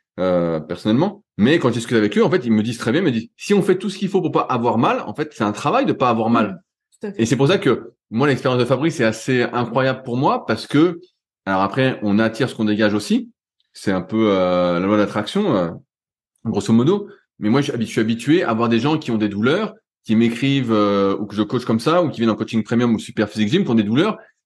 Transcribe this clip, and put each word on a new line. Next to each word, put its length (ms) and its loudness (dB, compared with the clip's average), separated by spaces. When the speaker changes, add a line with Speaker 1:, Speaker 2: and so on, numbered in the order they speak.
Speaker 1:
euh, 420 0
personnellement. 640 -2
Mais 200 4
quand 120 2
je 40 0
discute 240 -2
avec 200 2
eux, 60 4
en 60 2
fait, 160 0
ils 80 2
me 80 2
disent 160 -4
très 140 -2
bien, 100 2
ils 40 -2
me 60 2
disent, 240 -4
si 200 -2
on 80 4
fait 140 2
tout 120 -6
ce 80 -10
qu'il 100 -4
faut 140 0
pour 100 -2
pas 100 0
avoir 360 0
mal, 300 0
en 80 -12
fait, 180 -6
c'est 100 -2
un 80 0
travail 360 0
de 60 0
pas 160 2
avoir 200 0
mal. 180 4
Speaker 2:
Mmh, 120 -8
tout 60 -8
à 40 -6
fait. 120 -4
Speaker 1:
Et 20 2
c'est 100 2
pour 120 2
ça 100 2
que 340 -2
moi, 160 2
l'expérience 320 0
de 60 2
Fabrice 360 0
est 40 2
assez 360 0
incroyable 520 -2
pour 120 -6
moi 300 0
parce 220 -4
que, 340 2
alors 180 0
après, 380 0
on 160 0
attire 320 0
ce 60 -12
qu'on 100 -2
dégage 280 2
aussi. 360 -2
C'est 180 -4
un 100 -2
peu, 300 0
euh, 480 2
la 60 -2
loi 120 2
d'attraction, 580 -2
euh, 140 0
grosso 260 -2
modo. 380 2
Mais 100 -2
moi, 120 4
je 40 -2
suis 80 -6
habi-, 120 -4
je 60 -14
suis 100 0
habitué 420 0
à 80 -2
avoir 180 0
des 100 2
gens 180 0
qui 140 -6
ont 60 -2
des 120 0
douleurs, 440 -2
qui 100 0
m'écrivent, 560 0
euh, 460 2
ou 80 -6
que 100 -12
je 60 -2
coach 240 -2
comme 140 0
ça, 240 2
ou 60 -2
qui 100 -10
viennent 100 2
en 60 2
coaching 280 -4
premium 300 0
ou 60 0
super 300 -4
physique 200 -2
gym, 140 2
qui 80 -2
ont 40 2
des 80 4
douleurs. 340 0